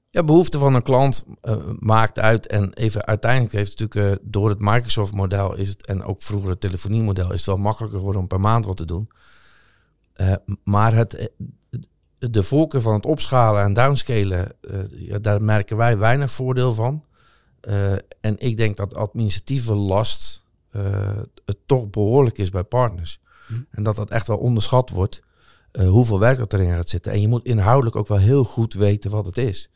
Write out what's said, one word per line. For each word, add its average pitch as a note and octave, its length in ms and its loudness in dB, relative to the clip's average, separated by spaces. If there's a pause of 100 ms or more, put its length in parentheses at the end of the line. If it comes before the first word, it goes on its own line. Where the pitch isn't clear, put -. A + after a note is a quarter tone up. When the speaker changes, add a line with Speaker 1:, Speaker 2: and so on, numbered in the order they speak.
Speaker 1:
Ja, - 140 -2
behoefte D#3 360 4
van C#3 160 4
een A#2+ 80 2
klant, C3 420 2 (160)
eh, - 280 -4 (100)
maakt A2 400 2
uit. A2 280 2
En G2+ 260 -2
even G#2+ 320 -2
uiteindelijk A#2 480 0
heeft G#2 180 -2
het - 80 -14
natuurlijk, G#2 420 0
eh, - 80 -16
door G#2 200 0
het G2+ 100 -2
Microsoft-model G2+ 960 0
is G2 140 -6
het, - 160 -14
en G2 180 -4
ook - 180 -8
vroeger G2 280 -6
het F2+ 120 -4
telefoniemodel, F#2+ 680 -2
is F#2+ 60 -4
het - 80 -4
wel G2 120 -2
makkelijker G#2+ 400 -4
geworden G2 240 -4
om F#2 60 -4
per F#2+ 120 -2
maand A2 260 2
wat F#2 120 -6
te E2+ 80 -8
doen. E2+ 240 -6 (1040)
Eh, F#2+ 200 0 (120)
m-, G2+ 80 -6 (100)
maar G#2 320 4
het, A2+ 200 0
eh, - 100 -8 (920)
de A2+ 240 0
voorkeur C#3+ 380 2
van A2+ 120 2
het G#2 120 0
opschalen A2+ 580 2
en G2+ 100 0
downscalen, G#2+ 800 0 (100)
eh, - 180 -10 (120)
ja, - 280 -8
daar G#2 220 0
merken G#2+ 360 0
wij A#2 200 4
weinig A#2+ 340 2
voordeel B2+ 420 0
van. B2+ 300 -4 (560)
Eh, G2 320 -2 (300)
en G#2+ 160 0
ik A#2 200 -2
denk G#2+ 200 0
dat G2 180 -6
administratieve A2+ 800 -2
last, G2+ 720 -2 (280)
eh, G2 460 -4 (280)
het G2+ 200 -4
toch B2 240 0
behoorlijk A2 480 2
is F#2+ 120 -2
bij F#2 140 -4
partners. G2 560 -4 (280)
Speaker 2:
Hm. A2+ 60 -12 (160)
Speaker 1:
En G#2+ 140 -6
dat G#2+ 120 0
dat G#2+ 140 -6
echt A2+ 180 -2
wel A2 100 0
onderschat B2 520 2
wordt, - 320 -4 (500)
eh, F#2 180 0
hoeveel A2 300 4
werk B2+ 180 4
dat A2+ 160 -6
erin F#2 200 2
gaat E2+ 160 -4
zitten. F#2 220 -6
En G#2 100 0
je G#2 60 2
moet A#2+ 180 0
inhoudelijk A#2 500 2
ook G#2+ 120 -4
wel G#2 100 0
heel A#2+ 260 4
goed A2+ 300 -4
weten G2+ 380 0
wat G#2 140 -4
het F2+ 120 -10
is. A#2+ 380 -4